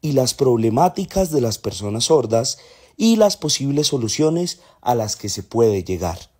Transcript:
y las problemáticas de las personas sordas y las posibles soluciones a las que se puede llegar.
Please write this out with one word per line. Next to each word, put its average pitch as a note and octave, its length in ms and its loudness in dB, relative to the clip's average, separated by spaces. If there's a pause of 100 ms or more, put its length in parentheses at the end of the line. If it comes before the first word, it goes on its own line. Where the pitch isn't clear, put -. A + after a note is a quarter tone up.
y D3+ 120 -4
las C3 200 2
problemáticas D3+ 1000 0
de D3 80 2
las A#2 180 -2
personas G#2 460 -6
sordas A#2 540 2 (380)
y A3+ 200 4
las G#3 200 4
posibles C#3+ 520 -2
soluciones D#3 720 -2 (200)
a B2 140 0
las A2 220 -4
que - 120 -12
se G2 140 -8
puede G#2+ 400 2
llegar. F2 580 -6